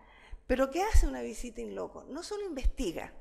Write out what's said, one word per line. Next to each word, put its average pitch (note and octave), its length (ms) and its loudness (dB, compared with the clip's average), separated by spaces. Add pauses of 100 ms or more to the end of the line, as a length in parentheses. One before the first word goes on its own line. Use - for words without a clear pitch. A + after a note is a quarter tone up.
(480)
Pero C4 240 2
¿qué E4+ 100 -2
hace G#4 240 8
una C4 160 -4
visita A#3+ 380 -10
in G#3 160 -8
loco? F#3+ 320 -10
No E4 160 -8
solo G#4 200 -6
investiga B3+ 760 -2